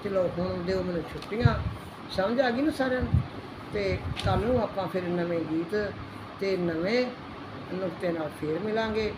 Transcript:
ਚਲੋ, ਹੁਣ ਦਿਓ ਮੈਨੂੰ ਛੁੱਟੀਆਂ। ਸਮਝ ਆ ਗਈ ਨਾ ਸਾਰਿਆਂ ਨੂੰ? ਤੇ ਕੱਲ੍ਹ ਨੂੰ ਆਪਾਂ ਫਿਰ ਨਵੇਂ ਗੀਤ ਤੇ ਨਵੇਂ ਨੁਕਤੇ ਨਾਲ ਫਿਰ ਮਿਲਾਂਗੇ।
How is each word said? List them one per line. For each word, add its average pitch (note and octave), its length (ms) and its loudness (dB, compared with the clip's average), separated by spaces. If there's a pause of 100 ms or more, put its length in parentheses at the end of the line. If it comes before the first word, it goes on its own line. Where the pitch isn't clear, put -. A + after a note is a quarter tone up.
ਚਲੋ, F#3+ 260 4 (100)
ਹੁਣ F#3 240 0
ਦਿਓ F#3 200 2
ਮੈਨੂੰ F3 180 0
ਛੁੱਟੀਆਂ। G#3 580 0 (520)
ਸਮਝ A3 300 2
ਆ B3+ 80 6
ਗਈ A#3 120 2
ਨਾ D4+ 100 4
ਸਾਰਿਆਂ B3+ 300 2
ਨੂੰ? A#3+ 120 0 (600)
ਤੇ G3 240 2 (280)
ਕੱਲ੍ਹ F#3+ 200 4
ਨੂੰ A#3+ 180 4
ਆਪਾਂ F#3+ 240 -2
ਫਿਰ F#3 160 0
ਨਵੇਂ F3 360 0
ਗੀਤ E3+ 520 0 (480)
ਤੇ G3 180 2
ਨਵੇਂ F3+ 480 2 (680)
ਨੁਕਤੇ F3+ 380 -2
ਨਾਲ D#3 200 -2 (100)
ਫਿਰ D#3 180 0
ਮਿਲਾਂਗੇ। G#3+ 580 0